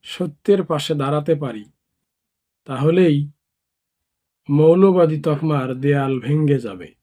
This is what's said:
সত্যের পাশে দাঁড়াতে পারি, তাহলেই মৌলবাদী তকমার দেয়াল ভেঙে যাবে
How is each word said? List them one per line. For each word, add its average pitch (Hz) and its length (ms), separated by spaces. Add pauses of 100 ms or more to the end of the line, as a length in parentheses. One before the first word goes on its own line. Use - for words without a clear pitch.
সত্যের 185 580
পাশে 156 320
দাঁড়াতে 147 400
পারি, 117 280 (1040)
তাহলেই 151 500 (1300)
মৌলবাদী 165 720
তকমার 147 460 (120)
দেয়াল 139 400
ভেঙে 143 400
যাবে 92 300 (140)